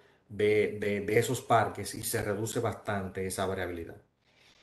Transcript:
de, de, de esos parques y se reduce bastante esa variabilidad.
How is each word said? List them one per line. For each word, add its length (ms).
de, 500
de, 220
de 180
esos 220
parques 540
y 80
se 180
reduce 400
bastante 680
esa 180
variabilidad. 520